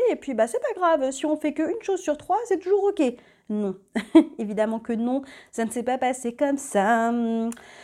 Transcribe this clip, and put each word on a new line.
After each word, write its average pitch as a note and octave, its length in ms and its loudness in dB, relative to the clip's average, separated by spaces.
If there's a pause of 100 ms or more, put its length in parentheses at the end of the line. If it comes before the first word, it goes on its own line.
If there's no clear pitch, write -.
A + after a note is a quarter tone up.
et E4+ 80 2
puis, - 180 -8
bah, A3 120 4
c'est A4+ 140 -4
pas G#4+ 200 -4
grave, D#4 300 2
si C4+ 160 -4
on D4+ 100 2
fait D4+ 160 -2
qu'une D#4+ 300 -2
chose F#4+ 180 -2
sur D4+ 160 -2
trois, F4+ 300 -2
c'est F#4 140 0
toujours G4 240 2
OK. » G4+ 180 0 (460)
Non, G#3 280 -2 (180)
<laughs> - 440 4
évidemment G#3+ 420 -2
que A#3 120 -6
non, A#3+ 300 -2 (300)
ça A3+ 120 -2
ne A3 60 -4
s'est A#3+ 140 -6
pas B3+ 140 0
passé B3+ 360 -2
comme C#4 220 0
ça. A3+ 560 2 (720)